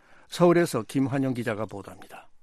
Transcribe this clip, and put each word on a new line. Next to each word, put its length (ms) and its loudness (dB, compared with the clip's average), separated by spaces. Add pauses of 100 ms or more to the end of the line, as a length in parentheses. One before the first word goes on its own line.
(300)
서울에서 540 4
김환영 500 0
기자가 320 -4
보도합니다. 640 -16 (140)